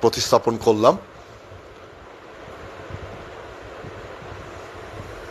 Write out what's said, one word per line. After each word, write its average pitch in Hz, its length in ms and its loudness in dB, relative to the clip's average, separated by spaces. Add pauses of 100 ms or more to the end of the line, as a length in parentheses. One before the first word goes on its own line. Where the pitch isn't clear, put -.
প্রতিস্থাপন 117 520 6 (100)
করলাম 113 300 10 (4000)